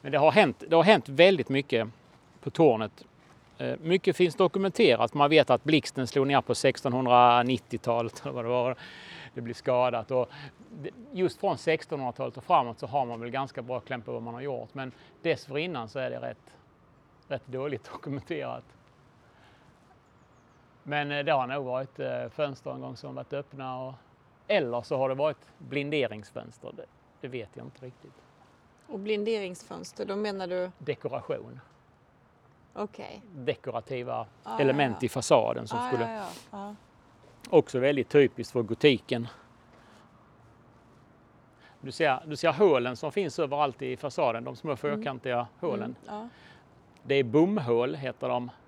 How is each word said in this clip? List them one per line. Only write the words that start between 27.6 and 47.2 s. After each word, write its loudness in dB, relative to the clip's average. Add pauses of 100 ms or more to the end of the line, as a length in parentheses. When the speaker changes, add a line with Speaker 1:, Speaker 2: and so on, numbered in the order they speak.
Speaker 1:
inte -18
riktigt. -20 (720)
Speaker 2:
Och -10
blinderingsfönster, -4
då -4
menar -4
du? -4
Speaker 1:
Dekoration. -8 (1120)
Speaker 2:
Okej. -12 (140)
Speaker 1:
Dekorativa -6 (180)
Speaker 2:
Ah, -8
Speaker 1:
element 4
Speaker 2:
ja, -6
ja. -2
Speaker 1:
i 0
fasaden 2
som -6
Speaker 2:
Ah, -4
Speaker 1:
skulle -2
Speaker 2:
ja, -10
ja, -8 (260)
ja. -14 (760)
Speaker 1:
också 2
väldigt 0
typiskt 2
för -2
gotiken. 2 (2500)
Du -12
ser, 2
du -8
ser 2
hålen 4
som -6
finns -4
överallt -2
i -6
fasaden, -2
de -10
små -10
Speaker 2:
Mm. -4
Speaker 1:
fyrkantiga -4 (120)
hålen. -4
Speaker 2:
Mm, -8 (260)
ja. -14 (760)
Speaker 1:
Det 0
är 4